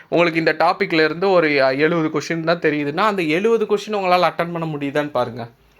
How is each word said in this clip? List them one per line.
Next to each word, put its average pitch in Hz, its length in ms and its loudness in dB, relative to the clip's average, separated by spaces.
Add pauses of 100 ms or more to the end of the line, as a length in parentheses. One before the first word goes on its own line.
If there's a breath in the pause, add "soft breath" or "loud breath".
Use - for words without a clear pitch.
உங்களுக்கு 165 300 2
இந்த 165 140 2
டாப்பிக்ல 165 520 2
இருந்து 170 260 0
ஒரு 165 240 4
எழுபது 147 540 2
கொஸ்டின் 160 360 -4
தான் 170 140 0
தெரியுதுன்னா, 147 400 -2
அந்த 202 240 0
எழுபது 208 420 0
கொஸ்டின் 208 280 -4
உங்களால 180 400 2
அட்டெம்ப்ட் 170 200 -6
பண்ண 165 120 -6
முடியுதான்னு 147 460 -4
பாருங்க, 120 380 -4 (320 soft breath)